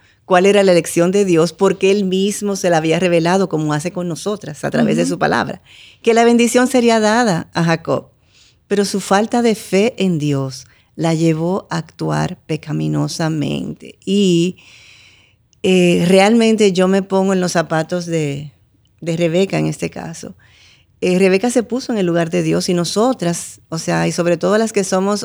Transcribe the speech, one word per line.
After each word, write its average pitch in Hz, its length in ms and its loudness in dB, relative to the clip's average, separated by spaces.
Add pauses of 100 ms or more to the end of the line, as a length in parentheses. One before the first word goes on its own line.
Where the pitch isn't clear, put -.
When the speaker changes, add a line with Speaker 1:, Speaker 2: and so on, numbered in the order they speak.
(260)
Speaker 1:
cuál 180 200 4
era 202 180 4
la 190 80 4
elección 170 400 2
de 202 140 2
Dios, 165 260 2
porque 190 400 0
él 202 140 0
mismo 196 500 -2
se 190 140 -2
la 170 80 2
había 160 200 0
revelado, 175 520 2
como 156 240 -2
hace 151 180 -4
con 175 160 -8
nosotras, 160 560 -8
a 143 80 -4
través 233 240 0
de - 80 0
Speaker 2:
Ujú. - 80 -2
Speaker 1:
su - 80 -6
palabra, 135 420 -2 (400)
que 226 120 2
la 233 100 4
bendición 240 440 4
sería 233 340 2
dada 214 520 0
a 170 120 0
Jacob, 160 420 -2 (640)
pero 202 120 0
su 196 160 -4
falta 220 420 0
de 233 100 4
fe 202 460 0
en 185 180 0
Dios 139 480 -4 (300)
la 165 180 -2
llevó 165 560 0
a 165 80 -6
actuar 156 720 -6
pecaminosamente. 151 1600 -6
Y, 185 540 2 (1040)
eh, 180 460 2
realmente 208 640 4
yo 185 140 2
me 190 160 2
pongo 190 300 0
en 185 60 0
los 180 120 -2
zapatos 165 560 -2
de, 147 440 -4 (480)
de 165 160 -6
Rebeca 170 440 0
en 156 80 -2
este 156 240 -6
caso. - 420 -14 (680)
Eh, 180 180 2
Rebeca 190 320 2
se 247 100 2
puso 247 300 -6
en 220 80 -2
el 185 80 0
lugar 170 240 0
de 175 100 -2
Dios 165 260 -2
y 185 60 0
nosotras, 175 960 -2
o 165 80 -8
sea, 165 300 -2
y 165 40 -2
sobre 170 260 0
todo 185 200 0
las 220 160 -2
que 202 100 0
somos 196 420 -2